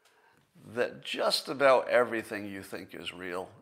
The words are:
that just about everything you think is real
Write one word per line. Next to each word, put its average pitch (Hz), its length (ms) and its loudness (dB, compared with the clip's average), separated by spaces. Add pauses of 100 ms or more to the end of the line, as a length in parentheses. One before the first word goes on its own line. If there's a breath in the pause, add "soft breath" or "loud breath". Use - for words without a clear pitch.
(720 soft breath)
that - 300 -2
just - 440 -2
about 135 420 6
everything 110 580 0
you 98 160 -10
think 95 300 -14
is 82 200 -12
real 90 360 -8 (120)